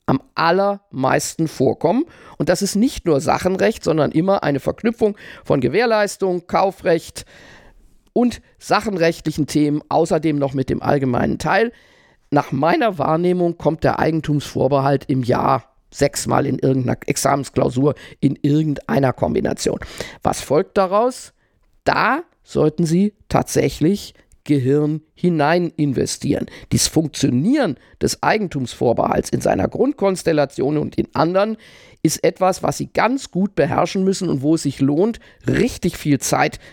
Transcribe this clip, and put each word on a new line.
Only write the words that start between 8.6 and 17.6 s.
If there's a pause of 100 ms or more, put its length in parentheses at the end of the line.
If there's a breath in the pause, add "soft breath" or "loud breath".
Themen,
außerdem
noch
mit
dem
allgemeinen
Teil. (580 soft breath)
Nach
meiner
Wahrnehmung
kommt
der
Eigentumsvorbehalt
im
Jahr (160)
sechsmal
in
irgendeiner
Examensklausur, (260 loud breath)